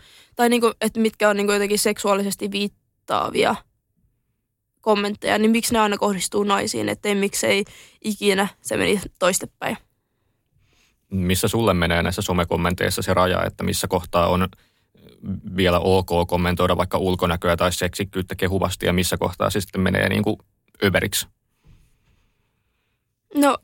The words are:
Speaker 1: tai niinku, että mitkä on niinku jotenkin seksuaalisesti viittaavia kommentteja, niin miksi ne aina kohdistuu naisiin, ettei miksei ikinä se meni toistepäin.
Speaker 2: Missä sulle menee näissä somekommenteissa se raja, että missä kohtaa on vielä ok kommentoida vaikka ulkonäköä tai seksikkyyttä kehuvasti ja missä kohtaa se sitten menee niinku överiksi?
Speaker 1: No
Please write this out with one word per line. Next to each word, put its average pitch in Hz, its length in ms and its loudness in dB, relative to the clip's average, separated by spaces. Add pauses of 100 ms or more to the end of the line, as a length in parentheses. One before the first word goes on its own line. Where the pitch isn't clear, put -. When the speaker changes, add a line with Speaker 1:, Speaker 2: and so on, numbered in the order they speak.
(360)
Speaker 1:
tai 240 120 4
niinku, 233 320 2
että 220 200 -2
mitkä 214 280 2
on 202 80 2
niinku 202 160 2
jotenkin 202 260 0
seksuaalisesti 202 720 -2
viittaavia - 1040 -2 (1300)
kommentteja, 208 580 0
niin 220 120 4
miksi 233 220 0
ne 226 80 4
aina 202 180 2
kohdistuu 202 460 0
naisiin, 208 440 -2
ettei 208 260 -2
miksei 196 500 0 (400)
ikinä 196 440 0 (120)
se - 160 -6
meni 190 240 0 (180)
toistepäin. - 580 -2 (1300)
Speaker 2:
Missä 92 380 0
sulle 110 260 2
menee 85 280 2
näissä 90 200 -2
somekommenteissa 90 800 0
se 95 120 -2
raja, 90 300 2
että 92 200 -6
missä 92 240 -2
kohtaa 87 400 0
on 92 200 2 (1080)
vielä 87 220 4
ok 92 320 2 (180)
kommentoida 90 480 2
vaikka 95 220 -2
ulkonäköä 87 580 0
tai 90 160 2
seksikkyyttä 92 640 -6
kehuvasti 92 520 -2
ja 90 60 4
missä 90 240 0
kohtaa 98 340 -2
se 101 100 -2
sitten 95 200 -6
menee 98 280 0
niinku 104 300 -2 (460)
överiksi? 90 420 0 (2000)
Speaker 1:
No 285 280 4